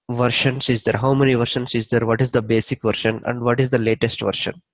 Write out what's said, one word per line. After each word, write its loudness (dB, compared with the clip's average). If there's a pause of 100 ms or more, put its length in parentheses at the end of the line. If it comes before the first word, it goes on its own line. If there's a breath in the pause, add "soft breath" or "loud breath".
(120)
versions 0
is 0
there, 0
how 2
many 4
versions -2
is -2
there, 2
what 2
is -2
the 2
basic 0
version, -2
and -4
what 2
is 2
the 2
latest 0
version. -4 (120)